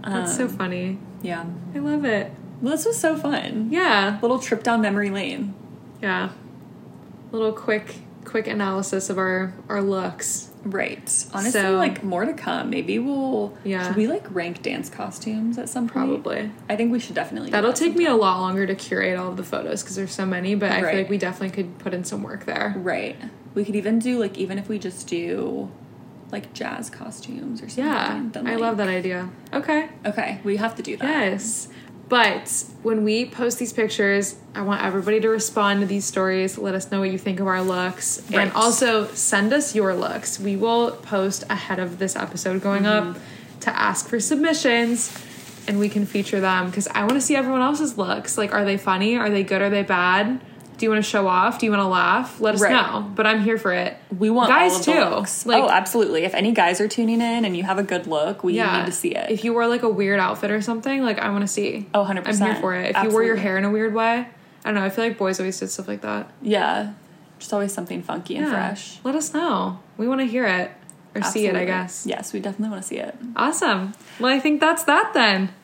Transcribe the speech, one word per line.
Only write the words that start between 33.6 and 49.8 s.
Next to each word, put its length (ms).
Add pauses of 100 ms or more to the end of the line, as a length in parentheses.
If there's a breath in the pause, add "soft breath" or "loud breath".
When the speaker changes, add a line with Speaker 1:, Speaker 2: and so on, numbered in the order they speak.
Speaker 1:
pictures, 600 (200)
I 60
want 200
everybody 380
to 100
respond 520
to 40
these 200
stories. 520
Let 160
us 160
know 120
what 100
you 60
think 240
of 60
our 140
looks. 640
And 100
Speaker 2:
Right. 180
Speaker 1:
also 580
send 380
us 240
your 180
looks. 460
We 160
will 360
post 580
ahead 300
of 200
this 160
episode 460
going 220
Speaker 2:
Mm-hmm. 280
Speaker 1:
up 60 (440 loud breath)
to 160
ask 300
for 140
submissions, 880 (560 loud breath)
and 120
we 100
can 160
feature 340
them 320
'cause 240
I 80
wanna 180
see 140
everyone 260
else's 360
looks. 400
Like, 160
are 100
they 140
funny? 400
Are 120
they 140
good? 180
Are 80
they 140